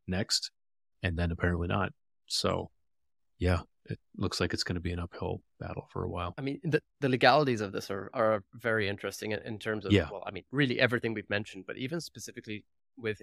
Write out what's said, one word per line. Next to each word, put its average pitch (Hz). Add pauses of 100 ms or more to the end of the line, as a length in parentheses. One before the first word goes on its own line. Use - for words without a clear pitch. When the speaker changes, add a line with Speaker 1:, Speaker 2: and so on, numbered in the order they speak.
Speaker 1:
next," - (520)
and 85
then 85
apparently 87
not. 98 (340)
So, 90 (680)
yeah, 87 (240)
it - (160)
looks -
like 87
it's 113
gonna 90
be 87
an 87
uphill 87 (160)
battle -
for 95
a 90
while. 90
Speaker 2:
I 139
mean, 139
the, 151 (180)
the 139
legalities 127
of 98
this 104
are, 101
are 110 (100)
very 110
interesting 101
in, 104
in 113
terms 107
of, 95
Speaker 1:
Yeah. 87
Speaker 2:
well, 98
I 101
mean, 92
really 131
everything 117
we've 104
mentioned, 101
but 107
even 139
specifically 110 (320)
with 107